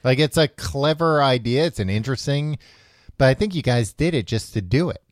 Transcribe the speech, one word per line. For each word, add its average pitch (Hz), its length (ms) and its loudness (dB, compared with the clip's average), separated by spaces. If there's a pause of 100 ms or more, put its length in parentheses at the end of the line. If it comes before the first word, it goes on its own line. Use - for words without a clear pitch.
Like, 127 160 2
it's 156 200 0
a 156 100 4
clever 151 760 0
idea. 127 440 2
It's 123 120 -6
an 95 120 -2
interesting, 139 680 -2 (600)
but 135 100 4
I 131 60 6
think 208 200 -2
you 156 80 -2
guys 120 300 0
did 165 220 -2
it 113 120 -2
just - 280 -6
to 110 80 -2
do 131 280 0
it, - 220 -10